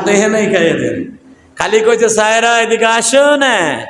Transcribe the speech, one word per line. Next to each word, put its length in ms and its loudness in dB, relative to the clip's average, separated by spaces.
তো 60 -2
এখানেই 360 0
খাইয়ে 260 0
দেন। 460 -6
খালি 240 0
কইছে, 280 2
"সায়রা, 520 0
এদিকে 260 0
আসো 500 2
না।" 540 -2